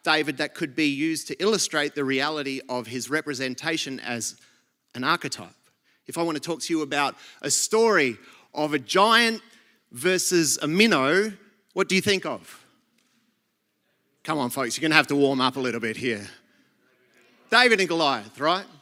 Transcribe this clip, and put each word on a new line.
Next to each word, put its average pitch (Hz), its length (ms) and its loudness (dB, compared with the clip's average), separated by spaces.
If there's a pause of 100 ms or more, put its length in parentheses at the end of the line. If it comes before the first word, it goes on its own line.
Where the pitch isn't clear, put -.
David 156 360 0
that 147 160 -4
could 147 200 -8
be 156 120 0
used 147 420 -2
to 151 140 -8
illustrate 165 520 0
the 143 120 -2
reality 135 640 -2
of 123 160 -6
his 117 240 -8
representation 139 880 -6
as 117 360 -8 (580)
an 123 100 -8
archetype. 139 460 -4 (560)
If 120 100 -10
I 165 60 -2
want 165 140 -2
to 139 60 -6
talk 165 200 -6
to - 100 -4
you 160 80 0
about 143 360 -2 (260)
a 143 80 -6
story 185 680 2 (380)
of 151 180 -2
a 151 60 0
giant 220 640 4 (500)
versus 170 680 2
a 156 40 -2
minnow, 185 680 4 (400)
what 190 160 -2
do 185 60 2
you 185 40 4
think 196 240 0
of? 127 400 -10 (1600)
Come 156 160 -4
on, 127 100 0
folks, 120 300 -4
you're 156 100 -2
gonna 156 60 2
have 151 140 0
to 143 80 0
warm 139 260 2
up 131 140 0
a 139 40 -6
little 120 200 -4
bit 113 180 -6
here. 107 280 -6 (1200)
David 233 300 6
and 185 80 0
Goliath, 135 520 -2
right? 175 260 0 (160)